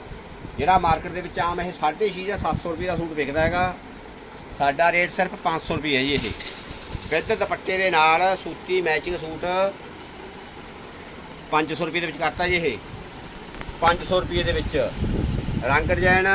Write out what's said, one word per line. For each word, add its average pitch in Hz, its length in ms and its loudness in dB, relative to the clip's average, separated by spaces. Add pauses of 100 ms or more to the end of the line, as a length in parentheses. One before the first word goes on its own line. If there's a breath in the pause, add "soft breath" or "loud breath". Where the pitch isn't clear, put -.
(580)
ਜਿਹੜਾ 175 220 6
ਮਾਰਕੀਟ 165 320 2
ਦੇ 175 100 -6
ਵਿੱਚ 180 180 -6
ਆਮ 175 220 0
ਇਹ 175 120 -4
ਸਾਢੇ 156 360 2
ਛੇ 185 140 -6
ਜਾਂ 196 140 -2
ਸੱਤ 160 240 0
ਸੌ 170 100 -4
ਰੁਪਏ 165 140 -4
ਦਾ 180 100 0
ਸੂਟ 165 180 -2
ਵਿਕਦਾ 147 280 0
ਹੈਗਾ, 175 320 2 (840)
ਸਾਡਾ 143 340 4
ਰੇਟ 175 200 4
ਸਿਰਫ 185 320 0
ਪੰਜ 160 180 2
ਸੌ 165 140 -2
ਰੁਪਏ 147 200 0
ਹੈ 127 60 4
ਜੀ 143 120 2
ਇਹ। 123 160 2 (840)
with 170 260 2
ਦੁਪੱਟੇ 185 380 -2
ਦੇ 190 140 4
ਨਾਲ 165 440 6
ਸੂਤੀ 185 460 -2
ਮੈਚਿੰਗ 170 340 0
ਸੂਟ 160 300 -6 (2000)
ਪੰਜ 156 220 2
ਸੌ 160 120 -2
ਰੁਪਏ 160 140 -2
ਦੇ 170 80 -2
ਵਿੱਚ 147 100 -6
ਕਰਤਾ 165 300 0
ਜੀ 180 80 4
ਇਹ। 151 220 2 (1040)
ਪੰਜ 170 260 4
ਸੌ 180 120 4
ਰੁਪਏ 175 240 0
ਦੇ 170 80 0
ਵਿੱਚ। 156 240 -2 (880)
ਰੰਗ 147 280 4
ਡਿਜ਼ਾਈਨ 185 440 6